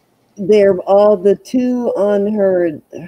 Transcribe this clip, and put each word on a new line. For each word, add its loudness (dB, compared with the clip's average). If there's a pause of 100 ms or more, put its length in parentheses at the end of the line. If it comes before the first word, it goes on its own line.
(360)
they're 2
all, 2
the 0
two -4
on -2
her -2 (260)